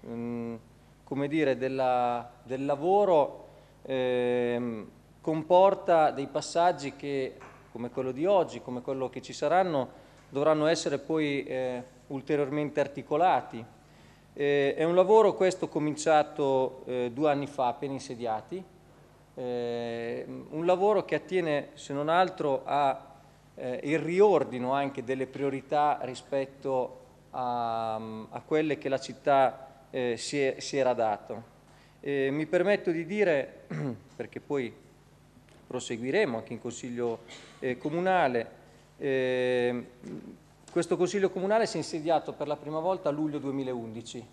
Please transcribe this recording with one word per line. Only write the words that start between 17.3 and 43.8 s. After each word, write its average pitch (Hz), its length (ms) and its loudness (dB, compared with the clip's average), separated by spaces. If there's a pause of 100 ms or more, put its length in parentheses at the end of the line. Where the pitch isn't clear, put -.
anni 139 160 0
fa, - 200 -2
appena 135 260 -4
insediati, 120 680 -6 (760)
eh, 120 880 -6 (240)
un 160 160 -4
lavoro 185 400 4
che 160 100 -2
attiene, 156 580 -2
se - 200 -12
non 147 160 -2
altro, 160 560 2
a, 135 480 0 (420)
eh, 127 280 -8
il 151 160 0
riordino 147 760 4
anche 139 300 -2
delle 131 220 -2
priorità 139 760 0
rispetto 131 1000 -4 (320)
a, 117 640 -2
a 110 500 -10
quelle 156 320 0
che - 120 -6
la 131 100 0
città, - 920 0
eh, 123 280 -2
si 143 240 -4
è-, 135 180 0
si - 180 -4
era 127 160 4
dato. 113 600 -2 (480)
Eh, 139 280 0
mi 151 160 -2
permetto 185 460 2
di 165 140 -2
dire, 170 640 0
<clears throat> 147 280 -6 (200)
perché - 260 -10
poi 135 320 -4 (960)
proseguiremo 127 680 -2
anche 110 160 -10
in 110 80 -12
Consiglio, 120 580 -6 (400)
eh, 127 180 -4
Comunale, 151 840 0 (340)
eh, 127 880 0 (880)
questo 170 220 0
Consiglio 180 320 0
Comunale 202 380 0
si - 80 -6
è - 20 -2
insediato 156 560 -2
per 147 140 -6
la 147 100 -4
prima 151 220 -6
volta 180 280 -2
a 143 60 0
luglio 151 260 -2
duemilaundici 127 840 -6 (120)